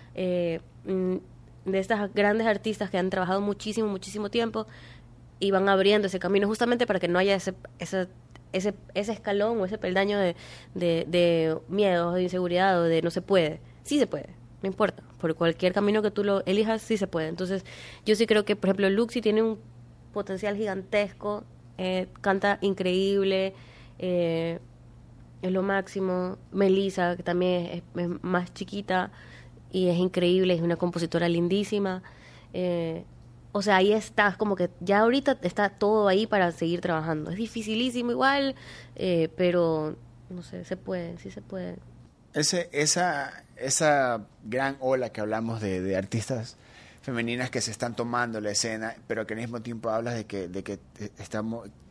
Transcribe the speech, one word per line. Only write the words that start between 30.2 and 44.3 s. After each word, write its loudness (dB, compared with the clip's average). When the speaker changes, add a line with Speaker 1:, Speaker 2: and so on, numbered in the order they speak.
Speaker 1:
es 0
una 2
compositora 0
lindísima. 0
Eh, -2
o -2
sea, 4
ahí 6
estás, 2
como 0
que 0
ya 4
ahorita 2
está 0
todo 2
ahí 4
para 2
seguir -2
trabajando. -2
Es -6
dificilísimo -4
igual, 2
eh, 0
pero, 2
no -12
sé, -14
se -8
puede, -8
sí -16
se -16
puede. -10
Speaker 2:
Ese, 0
esa, -2
esa 2